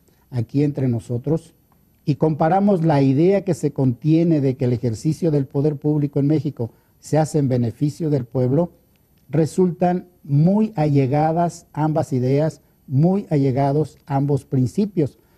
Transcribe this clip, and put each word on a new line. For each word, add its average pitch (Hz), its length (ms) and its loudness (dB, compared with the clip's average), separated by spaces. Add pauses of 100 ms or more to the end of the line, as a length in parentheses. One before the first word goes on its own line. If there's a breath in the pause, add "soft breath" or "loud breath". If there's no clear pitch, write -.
(300 soft breath)
aquí 131 340 -2
entre 143 240 -2
nosotros, 123 680 -4 (520)
y 147 100 0
comparamos 165 680 2
la 147 180 2
idea 160 440 2
que 170 80 -2
se 143 180 -4
contiene 156 720 2
de 135 160 0
que 131 80 -2
el 123 80 0
ejercicio 127 580 -2
del 143 140 0
poder 143 320 -2
público 147 420 -2
en 139 80 2
México 143 440 -2 (280 soft breath)
se - 180 -2
hace 156 220 0
en 143 80 0
beneficio 127 600 -2
del 135 160 -2
pueblo, 139 460 0 (580)
resultan 180 800 0 (160)
muy 180 520 2
allegadas 151 960 0
ambas 151 400 -2
ideas, 139 500 0 (260 soft breath)
muy 180 420 0
allegados 139 760 0
ambos 139 380 -2
principios, 147 760 -2 (200 soft breath)